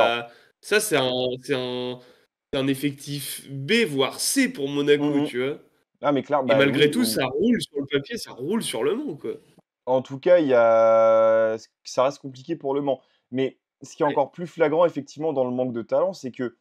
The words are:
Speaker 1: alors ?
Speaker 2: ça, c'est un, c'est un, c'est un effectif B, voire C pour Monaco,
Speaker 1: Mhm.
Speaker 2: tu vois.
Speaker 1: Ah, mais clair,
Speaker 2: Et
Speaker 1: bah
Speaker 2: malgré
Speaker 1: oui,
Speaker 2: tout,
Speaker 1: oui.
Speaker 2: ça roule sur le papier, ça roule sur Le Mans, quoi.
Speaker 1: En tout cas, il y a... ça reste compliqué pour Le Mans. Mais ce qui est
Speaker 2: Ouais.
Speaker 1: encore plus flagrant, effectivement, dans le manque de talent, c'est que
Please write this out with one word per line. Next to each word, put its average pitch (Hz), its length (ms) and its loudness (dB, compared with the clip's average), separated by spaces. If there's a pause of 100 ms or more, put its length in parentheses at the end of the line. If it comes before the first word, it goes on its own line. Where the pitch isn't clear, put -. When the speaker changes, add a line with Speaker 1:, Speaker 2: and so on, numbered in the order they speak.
(160)
Speaker 1:
alors ? 117 160 -8 (300)
Speaker 2:
ça, - 180 0
c'est 165 160 -2
un, 131 160 2 (320)
c'est 139 100 -4
un, 123 460 -6 (540)
c'est 143 60 -2
un 135 80 -2
effectif 139 840 -6
B, 143 360 0
voire 135 360 -2
C 269 260 0
pour 139 220 -6
Monaco, 143 340 2
Speaker 1:
Mhm. 147 240 0
Speaker 2:
tu 123 180 -4
vois. 147 120 -6 (440)
Speaker 1:
Ah, 147 120 2
mais 131 100 0
clair, 143 200 0
Speaker 2:
Et 127 40 -4
Speaker 1:
bah 113 100 4
Speaker 2:
malgré 139 280 4
Speaker 1:
oui, - 60 4
Speaker 2:
tout, 240 100 -2
Speaker 1:
oui. 233 60 2
Speaker 2:
ça 147 180 -2
roule 175 360 0
sur 147 180 -10
le 139 80 -4
papier, 226 300 -4
ça - 140 -14
roule 160 320 -6
sur 120 200 -6
Le 160 120 0
Mans, 254 220 -8
quoi. 113 160 -8 (520)
Speaker 1:
En 127 160 0
tout 135 160 -12
cas, 180 220 4
il 151 80 2
y 127 60 2
a... 113 1040 6 (260)
ça - 200 -2
reste 143 160 -2
compliqué 131 360 -12
pour 139 180 -6
Le 143 80 -2
Mans. 135 200 -2 (300)
Mais 131 260 -4 (240)
ce - 160 -20
qui 165 60 0
est - 20 2
Speaker 2:
Ouais. 143 80 2
Speaker 1:
encore 143 180 -2
plus 170 160 -12
flagrant, 156 380 2
effectivement, 151 480 -4
dans 131 100 0
le 123 80 -4
manque 127 220 -2
de 117 80 -6
talent, 156 320 -2
c'est 131 180 -12
que 120 300 -8